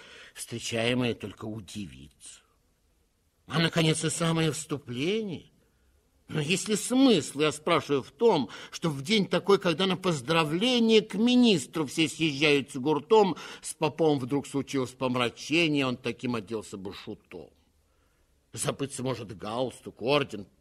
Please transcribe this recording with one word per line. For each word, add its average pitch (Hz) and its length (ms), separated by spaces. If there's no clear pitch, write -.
встречаемое 120 800
только 104 320
у 110 140
девиц. 78 800
А, 139 120
наконец, 165 460
и 156 60
самое 165 420
вступление. 151 1000
Но 156 80
есть 175 280
ли 214 80
смысл, 233 640
я 151 120
спрашиваю, 143 500
в - 80
том, 185 380
что - 180
в 139 140
день 196 240
такой, 185 320
когда 180 280
на 185 100
поздравление 180 1080
к 214 120
министру 220 720
все 156 220
съезжаются 147 720
гуртом, 151 560
с - 140
Попом 151 440
вдруг 131 280
случилось 131 460
помрачение, 135 960
он 123 120
таким 120 360
оделся 107 440
бы 95 160
шутом? 90 560
Забыться 127 480
может 120 340
галстук, 107 640
орден, 113 460